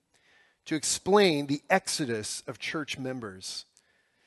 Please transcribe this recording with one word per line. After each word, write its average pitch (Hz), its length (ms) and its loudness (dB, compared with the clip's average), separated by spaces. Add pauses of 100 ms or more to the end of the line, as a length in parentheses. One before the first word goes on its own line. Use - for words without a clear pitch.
(640)
to 156 120 -4
explain 175 720 4
the 143 220 0
exodus 123 800 0
of 131 120 -10
church - 380 -6
members." 120 680 -8 (600)